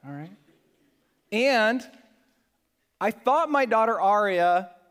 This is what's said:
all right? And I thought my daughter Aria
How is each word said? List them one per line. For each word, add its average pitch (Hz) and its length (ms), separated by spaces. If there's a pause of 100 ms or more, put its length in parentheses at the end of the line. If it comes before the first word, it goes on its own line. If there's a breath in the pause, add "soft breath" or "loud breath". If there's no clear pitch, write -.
all 143 80
right? 156 180 (1000)
And 240 520 (1160)
I 214 100
thought 285 380
my 277 160
daughter 220 340
Aria 190 720 (220)